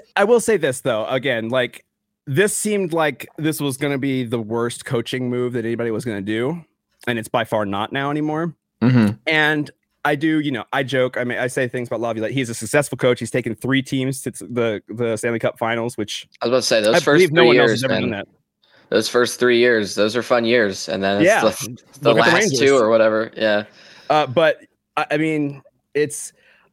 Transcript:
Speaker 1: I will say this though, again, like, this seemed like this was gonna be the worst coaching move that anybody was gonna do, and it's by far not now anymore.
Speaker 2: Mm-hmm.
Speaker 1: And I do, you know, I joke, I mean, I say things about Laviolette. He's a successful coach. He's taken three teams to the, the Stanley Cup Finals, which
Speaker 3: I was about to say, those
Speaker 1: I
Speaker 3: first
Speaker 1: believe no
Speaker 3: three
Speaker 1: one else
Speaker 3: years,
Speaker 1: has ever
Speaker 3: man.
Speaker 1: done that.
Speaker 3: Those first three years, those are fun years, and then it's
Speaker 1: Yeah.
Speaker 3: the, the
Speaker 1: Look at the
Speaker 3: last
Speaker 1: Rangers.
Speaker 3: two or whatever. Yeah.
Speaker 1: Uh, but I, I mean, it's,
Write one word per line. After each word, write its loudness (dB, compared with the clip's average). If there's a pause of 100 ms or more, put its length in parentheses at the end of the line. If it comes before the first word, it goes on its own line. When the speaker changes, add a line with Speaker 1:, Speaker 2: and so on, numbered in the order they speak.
(160)
Speaker 1:
I 4
will 4
say 0
this 0
though, -2
again, -2
like, -2 (420)
this 0
seemed -2
like -2 (120)
this -2
was -4
gonna -2
be -2
the -2
worst -4
coaching -4
move -4
that -4
anybody -4
was -4
gonna -6
do, -4 (460)
and -2
it's -8
by 0
far 0
not -4
now -2
anymore. -4 (280)
Speaker 2:
Mm-hmm. 4 (120)
Speaker 1:
And 2 (340)
I 2
do, 0
you -2
know, -4
I 0
joke, 0
I -2
mean, -4
I -2
say -2
things -6
about -4
Laviolette. -4
He's -2
a -8
successful -2
coach. 2
He's -8
taken -4
three -2
teams -4
to -8
the, -4
the -4
Stanley -2
Cup -4
Finals, -4
which -8 (120)
Speaker 3:
I -2
was -2
about 4
to -2
say, 2
those 4
Speaker 1:
I 4
Speaker 3:
first 4
Speaker 1:
believe 4
no 4
Speaker 3:
three 8
Speaker 1:
one 6
else 6
Speaker 3:
years, 0
Speaker 1:
has -2
ever 0
Speaker 3:
man. 0
Speaker 1:
done -2
that. -8 (640)
Speaker 3:
Those 2
first 0
three 4
years, 2
those 0
are -2
fun 2
years, 0
and -4
then 2
it's 4
Speaker 1:
Yeah. 4
Speaker 3:
the, -2 (240)
the 0
Speaker 1:
Look 2
at 6
the 4
Speaker 3:
last 4
Speaker 1:
Rangers. 2
Speaker 3:
two 4
or 4
whatever. 2
Yeah. 0 (440)
Speaker 1:
Uh, 2
but 2 (380)
I, 0
I 0
mean, -2 (320)
it's, -4 (400)